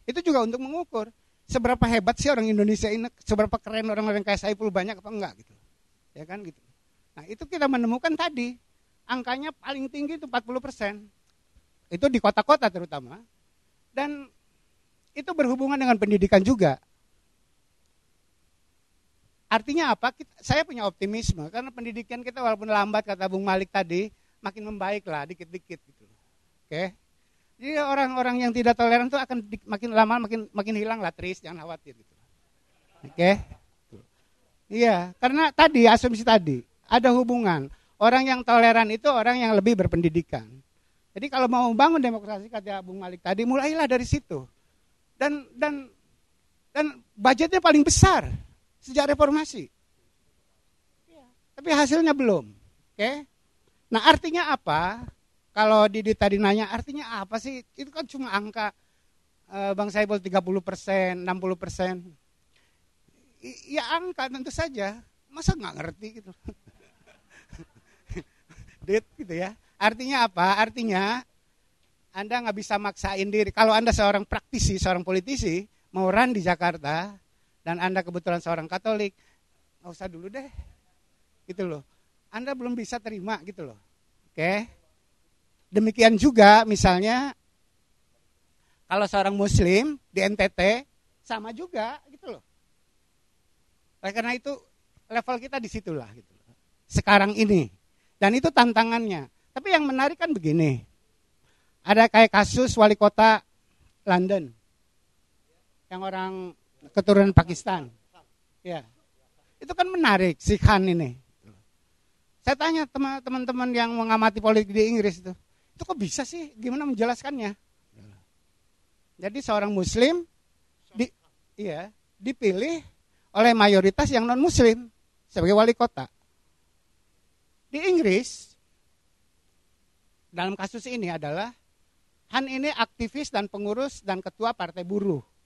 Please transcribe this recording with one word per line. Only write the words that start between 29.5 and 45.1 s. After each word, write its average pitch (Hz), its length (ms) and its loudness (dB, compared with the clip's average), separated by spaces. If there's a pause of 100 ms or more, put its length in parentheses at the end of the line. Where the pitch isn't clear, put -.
makin 214 240 -6
lama 220 320 2
makin, 214 240 -8
makin 208 320 -6
hilang 220 240 -6
lah, 165 80 -4
Tris, 180 320 -12
jangan 165 240 -16
khawatir 160 240 -16
gitu. 113 220 -20 (920)
Oke? 175 320 2 (1400)
Iya, 202 480 2
karena 294 320 2
tadi 302 320 6
asumsi 226 400 4
tadi 165 400 2 (240)
ada 247 240 4
hubungan. 233 560 0 (320)
Orang 247 240 4
yang 254 160 -2
toleran 226 480 6
itu 226 240 0
orang 247 320 0
yang 226 80 0
lebih 208 240 4
berpendidikan. 165 720 -2 (640)
Jadi 233 160 -10
kalau 254 240 0
mau 247 160 2
membangun 285 320 4
demokrasi, 214 480 -6
kata 202 320 -10
Bung 185 160 -16
Malik 180 240 -14
tadi, 196 240 -2
mulailah 277 400 0
dari 247 240 -2
situ. 156 400 -6 (720)